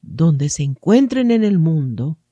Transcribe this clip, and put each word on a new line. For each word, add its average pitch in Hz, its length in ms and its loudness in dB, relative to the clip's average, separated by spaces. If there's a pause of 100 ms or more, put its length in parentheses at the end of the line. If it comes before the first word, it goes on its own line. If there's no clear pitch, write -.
donde 147 460 0
se - 120 -8
encuentren 240 680 0
en 220 120 2
el 202 140 2
mundo 151 600 -2 (120)